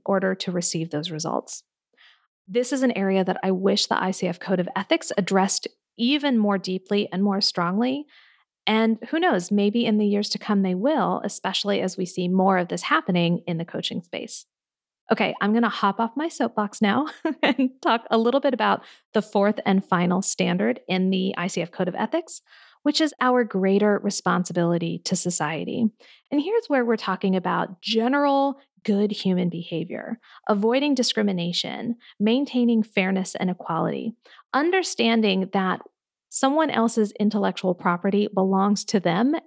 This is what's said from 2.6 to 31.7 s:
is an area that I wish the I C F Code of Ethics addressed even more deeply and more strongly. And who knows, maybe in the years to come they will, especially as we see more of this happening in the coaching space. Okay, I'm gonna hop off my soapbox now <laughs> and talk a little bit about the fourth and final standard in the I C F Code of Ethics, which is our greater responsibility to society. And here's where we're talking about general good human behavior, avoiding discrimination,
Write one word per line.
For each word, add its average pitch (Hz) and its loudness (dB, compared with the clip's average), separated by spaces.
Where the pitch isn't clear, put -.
is 269 0
an 247 2
area 190 2
that 185 0
I 190 0
wish 190 0
the - 0
I 185 0
C 180 -4
F 175 -6
Code 185 -2
of 175 -2
Ethics 320 0
addressed 190 0
even 269 2
more 202 2
deeply 185 -2
and 180 0
more 196 2
strongly. 226 0
And 220 2
who 320 -2
knows, 208 2
maybe 208 2
in 214 2
the 214 2
years 202 0
to - -6
come 202 0
they 180 0
will, 202 0
especially 196 -4
as 185 -4
we 180 -4
see 180 -4
more 190 4
of 180 0
this - -4
happening 180 0
in 165 -4
the 170 -6
coaching - -8
space. - -12
Okay, 220 2
I'm 202 2
gonna 233 4
hop 196 0
off 226 -2
my 311 -2
soapbox 220 -2
now 220 2
<laughs> 277 -4
and 277 2
talk 233 2
a 226 4
little 240 2
bit 277 0
about 208 2
the 214 2
fourth 208 2
and 196 2
final 180 2
standard 190 0
in 185 0
the 190 0
I 175 -4
C 180 -4
F 165 -10
Code 180 -4
of 180 -6
Ethics, 320 -4
which 302 2
is 311 0
our 247 4
greater 202 2
responsibility 170 0
to 190 -2
society. 175 -2
And 294 0
here's 427 0
where 262 2
we're 233 0
talking 190 0
about 180 -4
general 277 2
good 202 2
human 185 0
behavior, 170 -8
avoiding 240 2
discrimination, 202 -2